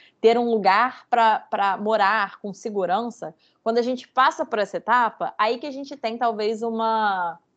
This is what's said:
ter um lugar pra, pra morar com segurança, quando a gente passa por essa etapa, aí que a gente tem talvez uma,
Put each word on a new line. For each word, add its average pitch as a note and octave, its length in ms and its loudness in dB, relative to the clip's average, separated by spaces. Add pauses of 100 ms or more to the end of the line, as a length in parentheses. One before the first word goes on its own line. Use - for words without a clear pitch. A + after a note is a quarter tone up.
(200)
ter A3+ 160 6
um A#3+ 140 0
lugar A3 640 2
pra, A3+ 300 4
pra G3 360 -2
morar G#3 640 0
com G3+ 140 -8
segurança, G3+ 800 -4 (280)
quando A3+ 140 0
a A#3+ 60 4
gente B3 240 -4
passa D4+ 360 0
por A#3 140 -6
essa G3 200 -2
etapa, A3 600 0
aí A#3 220 0
que D4+ 80 -8
a C#4+ 40 -8
gente C#4 240 -12
tem A3+ 220 -6
talvez A3 460 -2
uma, A3 720 -2 (200)